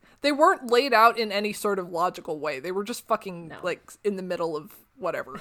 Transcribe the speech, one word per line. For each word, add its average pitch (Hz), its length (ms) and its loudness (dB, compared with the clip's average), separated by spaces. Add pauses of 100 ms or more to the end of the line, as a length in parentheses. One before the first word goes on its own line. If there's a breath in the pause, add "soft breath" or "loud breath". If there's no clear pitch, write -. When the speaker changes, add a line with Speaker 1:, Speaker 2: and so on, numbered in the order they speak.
(200 soft breath)
Speaker 1:
they 285 120 2
weren't 294 380 4
laid 247 220 4
out 226 260 8
in 214 140 -2
any 208 220 -2
sort 202 240 -2
of 180 120 -6
logical 175 480 -2
way. 143 220 -4
They 160 100 -8
were 196 140 -4
just 233 220 -10
fucking, 180 420 -6
Speaker 2:
No. - 140 -14
Speaker 1:
like, - 280 -6 (140)
in 208 120 -2
the 190 60 -8
middle 175 320 -4
of 151 220 -10 (220)
whatever. 151 420 -8